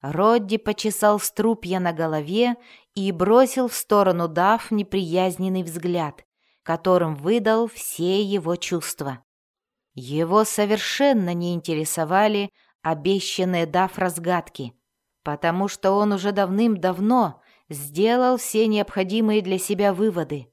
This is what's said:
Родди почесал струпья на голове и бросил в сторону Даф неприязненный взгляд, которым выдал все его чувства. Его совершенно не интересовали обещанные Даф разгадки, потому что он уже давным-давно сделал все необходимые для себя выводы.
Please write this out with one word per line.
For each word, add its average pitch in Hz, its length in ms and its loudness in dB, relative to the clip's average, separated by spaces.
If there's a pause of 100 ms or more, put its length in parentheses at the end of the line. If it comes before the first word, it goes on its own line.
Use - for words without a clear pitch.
Родди 202 560 2
почесал 208 600 0
струпья 208 600 -2
на 170 140 -2
голове 160 600 0 (380)
и 196 180 -2
бросил 240 560 4
в - 60 -8
сторону 180 540 2
Даф 185 420 2
неприязненный 185 920 -2
взгляд, 165 640 -6 (360)
которым 165 520 2
выдал 220 520 0
все 190 560 -2
его 180 340 -2
чувства. 147 680 -6 (720)
Его 165 500 0
совершенно 208 880 0
не 175 220 -2
интересовали 170 960 0 (320)
обещанные 180 840 -2
Даф 180 320 -2
разгадки, 170 760 -4 (480)
потому 170 460 -2
что 190 240 0
он 208 200 2
уже 196 200 -2
давным-давно 196 1080 0 (280)
сделал 214 680 0
все 226 300 0
необходимые 214 760 0
для 190 160 -2
себя 202 340 0
выводы. 170 600 -2